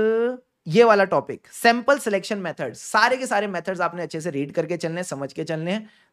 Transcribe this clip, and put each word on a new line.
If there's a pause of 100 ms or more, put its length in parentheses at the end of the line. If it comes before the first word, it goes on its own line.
(680)
ये
वाला
टॉपिक,
सैंपल
सिलेक्शन
मेथड्स,
सारे
के
सारे
मेथड्स
आपने
अच्छे
से
रीड
करके
चलने
हैं,
समझ
के
चलने
हैं, (240)